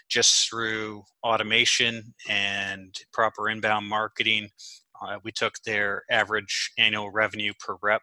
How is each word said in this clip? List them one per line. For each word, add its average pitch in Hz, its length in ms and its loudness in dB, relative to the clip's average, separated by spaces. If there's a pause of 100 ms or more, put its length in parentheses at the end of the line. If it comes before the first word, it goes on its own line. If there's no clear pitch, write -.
just - 400 4
through 110 540 -4 (200)
automation 113 920 2 (120)
and 98 680 -4 (180)
proper 107 380 0
inbound 107 360 0
marketing, 107 600 0 (540)
uh, 101 200 -8
we 110 100 -10
took 113 220 -2 (120)
their 104 440 -2
average 104 680 0
annual 107 320 2
revenue 104 500 0
per 98 220 -8
rep 107 200 2